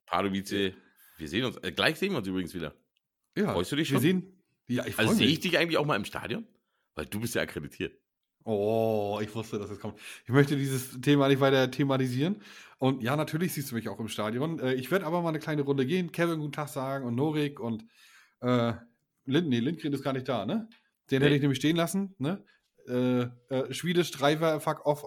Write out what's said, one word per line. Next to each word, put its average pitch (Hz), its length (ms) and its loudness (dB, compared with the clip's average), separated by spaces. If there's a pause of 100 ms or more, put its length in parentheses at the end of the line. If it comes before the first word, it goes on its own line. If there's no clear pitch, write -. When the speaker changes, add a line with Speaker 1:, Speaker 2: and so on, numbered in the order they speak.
Speaker 1:
Pardubice, 98 680 0 (440)
wir 78 100 -10
sehen 107 180 0
uns, 110 120 -4
äh, 90 140 -6
gleich 131 280 0
sehen 196 140 -2
wir 139 60 0
uns 95 80 -4
übrigens 92 260 -2
wieder. 80 200 -8 (640)
Speaker 2:
Ja, 180 180 0
Speaker 1:
Freust 90 180 -2
du 143 40 -2
dich 147 140 0
Speaker 2:
wir 135 60 2
Speaker 1:
schon? 120 60 4
Speaker 2:
sehen, 175 420 0 (240)
ja, 123 180 -2
ich 107 120 -6
Speaker 1:
Also 113 140 4
Speaker 2:
freu 226 60 6
Speaker 1:
sehe 202 100 6
Speaker 2:
mich. 277 80 6
Speaker 1:
ich - 60 -4
dich 170 160 0
eigentlich 160 200 2
auch 147 80 2
mal 147 100 2
im 101 100 -2
Stadion? - 420 -8 (480)
Weil 78 120 -6
du 101 120 -8
bist 113 160 -4
ja 82 60 0
akkreditiert. - 560 -6 (480)
Speaker 2:
Oh, 107 760 0
ich 107 100 -10
wusste, 110 240 -8
dass 101 140 -8
es 101 80 -14
kommt. - 180 -12 (280)
Ich - 40 -16
möchte 143 280 6
dieses 131 420 -4
Thema 143 300 4
nicht 135 100 6
weiter 135 320 4
thematisieren. 135 720 0 (360)
Und 131 240 2
ja, 123 140 0
natürlich 156 380 -2
siehst - 180 -6
du 117 40 -4
mich 113 120 -4
auch 101 140 -8
im 107 80 -6
Stadion. 123 500 -2
Äh, 127 140 0
ich 127 180 -2
werd 185 120 2
aber 170 180 -2
mal 165 80 0
eine 156 100 -2
kleine 151 220 -2
Runde 139 240 2
gehen, 170 260 -2
Kevin 170 300 0
guten 147 100 -6
Tag 147 160 -6
sagen 135 380 -6
und 117 100 -2
Norik 147 460 -2
und, 113 240 -6 (560)
äh, 120 320 2 (500)
Lind-, 156 240 2
nee, 120 140 2
Lindgren 151 320 -2
ist 135 100 -4
gar 139 80 -2
nicht 127 160 -4
da, 113 180 -2
ne? 208 220 -2 (420)
Den 135 100 4
Speaker 1:
Nee. 143 80 6
Speaker 2:
hätte 147 100 6
ich 135 40 2
nämlich 139 180 2
stehen 160 180 2
lassen, 185 400 -2
ne? 170 260 -4 (420)
Äh, 123 360 2 (260)
äh, 131 260 -2
Swedish 175 380 0
Driver, 156 480 2
fuck - 260 -4
off, 147 220 2